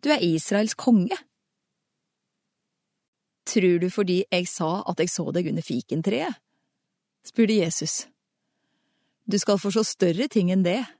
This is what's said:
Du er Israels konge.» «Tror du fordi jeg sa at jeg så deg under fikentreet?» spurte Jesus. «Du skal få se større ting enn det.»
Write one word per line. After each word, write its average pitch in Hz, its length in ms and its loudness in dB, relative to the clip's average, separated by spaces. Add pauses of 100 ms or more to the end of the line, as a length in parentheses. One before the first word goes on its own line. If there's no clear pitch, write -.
Du 285 80 0
er 302 100 2
Israels 185 560 0
konge.» 233 380 4 (2250)
«Tror 185 320 4
du 180 100 -2
fordi 185 380 0
jeg 180 220 -2
sa 170 340 -4
at 175 160 -4
jeg 175 100 0
så 170 220 -6
deg 170 180 -2
under 165 140 -4
fikentreet?» 196 720 -4 (880)
spurte 220 320 2
Jesus. 165 500 -2 (1160)
«Du 202 160 -2
skal 202 200 2
få 202 120 -2
se 220 160 2
større 185 400 0
ting 185 240 2
enn 190 140 4
det.» 208 160 0 (180)